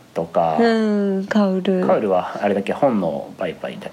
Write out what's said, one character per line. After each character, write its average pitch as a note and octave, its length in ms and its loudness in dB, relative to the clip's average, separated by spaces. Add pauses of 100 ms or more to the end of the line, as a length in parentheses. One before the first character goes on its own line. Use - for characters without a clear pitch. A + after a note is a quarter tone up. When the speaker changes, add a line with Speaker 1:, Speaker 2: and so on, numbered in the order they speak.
(140)
Speaker 1:
と E2 100 -2
か、 E2 360 0
Speaker 2:
う G#3 600 2
ん、 G3 60 -6
カ G3+ 220 2
ウ F#3 120 0
ル。 F#3 260 0
Speaker 1:
カ F#3 100 4
ウ C#3 40 2
ル G#2+ 100 0
は F2+ 320 0
あ G2+ 60 0
れ G2+ 60 2
だ G2+ 60 2
っ G2 40 -6
け、 G2+ 80 -4
本 A#2+ 280 2
の D2+ 380 -4
売 F2 160 -4
買 - 240 -10
だ - 100 -12
っ - 40 -10